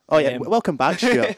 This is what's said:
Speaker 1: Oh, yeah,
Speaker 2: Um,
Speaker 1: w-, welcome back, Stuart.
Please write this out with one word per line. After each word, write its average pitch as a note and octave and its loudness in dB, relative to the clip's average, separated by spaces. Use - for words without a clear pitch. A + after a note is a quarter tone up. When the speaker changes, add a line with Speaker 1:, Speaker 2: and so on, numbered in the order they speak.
Speaker 1:
Oh, D#3 2
yeah, C#3 2
Speaker 2:
Um, B2 -4
Speaker 1:
w-, B2+ -8
welcome G#3+ 0
back, D3 0
Stuart. F#3+ 0